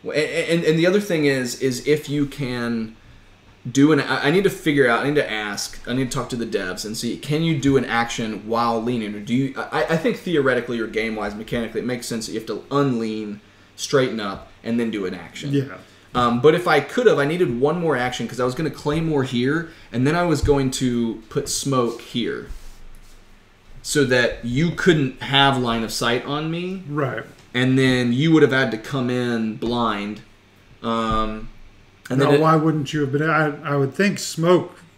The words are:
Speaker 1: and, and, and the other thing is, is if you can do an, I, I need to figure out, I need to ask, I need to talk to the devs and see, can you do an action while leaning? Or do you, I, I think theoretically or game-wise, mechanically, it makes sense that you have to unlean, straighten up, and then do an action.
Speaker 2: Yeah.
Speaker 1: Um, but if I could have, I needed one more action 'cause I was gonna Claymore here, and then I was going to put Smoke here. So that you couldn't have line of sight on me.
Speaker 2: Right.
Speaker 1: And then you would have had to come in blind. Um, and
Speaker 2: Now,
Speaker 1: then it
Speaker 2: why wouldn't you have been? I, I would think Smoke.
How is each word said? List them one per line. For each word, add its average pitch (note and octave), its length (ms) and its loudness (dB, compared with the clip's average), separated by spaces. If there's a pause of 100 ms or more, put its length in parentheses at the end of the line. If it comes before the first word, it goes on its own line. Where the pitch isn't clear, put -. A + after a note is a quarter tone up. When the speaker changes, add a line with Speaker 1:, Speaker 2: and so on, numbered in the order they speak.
Speaker 1:
and, - 120 -8
and, D#3 500 0
and D#3+ 140 4
the E3 60 4
other F#3 160 4
thing D#3 240 0
is, C3 360 0
is B2+ 260 -2
if D3 220 0
you C#3+ 160 0
can A#2+ 720 -4 (720)
do C#3 220 6
an, C#3+ 100 6
I, B2+ 260 -2
I D3 40 4
need G3 140 4
to F#3+ 40 4
figure C#3+ 400 2
out, A#2 160 2
I - 40 0
need D3 60 0
to C#3 160 2
ask, G#2 560 -8
I A#2+ 60 -4
need C3 180 -2
to D3 60 -4
talk A2+ 120 -6
to C3 80 -6
the A2+ 80 -4
devs F#2+ 400 -6
and G#2+ 120 -8
see, A#2 200 -4
can D3+ 260 -2
you E3 140 2
do C3+ 200 2
an A#2+ 80 2
action A2 640 -4
while A2+ 340 0
leaning? A2+ 340 -2
Or G#2 40 -10
do A2 140 -4
you, C3+ 240 0
I, C3 320 -4
I E3 80 2
think A3 200 0
theoretically C3 640 0
or A2 80 -4
game-wise, A2 480 -4
mechanically, A2 460 -4
it - 40 -6
makes B2 220 -6
sense A2+ 180 -6
that - 80 -10
you A2 60 -4
have A2 80 -10
to G#2 240 -8
unlean, A2+ 680 -2 (380)
straighten B2 420 0
up, G2+ 300 -10 (140)
and A#2 160 -2
then A2+ 120 -2
do G2+ 140 -4
an F#2 80 -4
action. F2+ 400 -10
Speaker 2:
Yeah. C3 240 -2 (380)
Speaker 1:
Um, A#2+ 260 2
but D#3+ 140 8
if F3 120 0
I D#3 120 6
could A#3+ 260 0
have, D#3 140 6
I C#3 60 2
needed D3+ 360 0
one D#3+ 180 2
more D#3+ 160 0
action B2 320 -2
'cause B2 120 -10
I B2 60 2
was B2+ 100 0
gonna D#3+ 160 -2
Claymore D3+ 520 -2
here, C3 460 0 (220)
and B2+ 160 2
then D3+ 80 2
I F3 80 2
was D#3+ 180 2
going C#3 300 2
to A#2+ 580 -2
put - 200 -4
Smoke B2+ 520 -2
here. F2+ 460 -6 (1300)
So D3 240 2
that B2 380 2
you C#3 280 0
couldn't D#3 500 2
have C#3 360 4
line A#2 260 0
of G#2 80 -6
sight A#2+ 340 -2
on D3+ 260 -4
me. F3+ 360 -6
Speaker 2:
Right. C#3 360 -4 (300)
Speaker 1:
And C3 260 2
then B2 340 2
you D#3 200 4
would D3+ 100 8
have B2+ 80 4
had C3 200 0
to A2+ 60 -6
come B2 320 -4
in A#2 460 -2
blind. G#2+ 680 -4 (640)
Um, A2 680 -2 (600)
and B2+ 100 0
Speaker 2:
Now, C#3 60 4
Speaker 1:
then D3 100 6
it D3+ 60 6
Speaker 2:
why D#3 140 6
wouldn't D#3 380 0
you D3+ 80 -2
have C3+ 100 -2
been? C#3+ 180 0
I, D3+ 440 0
I - 40 0
would C3+ 160 0
think F#3+ 260 0
Smoke. E3 600 2 (180)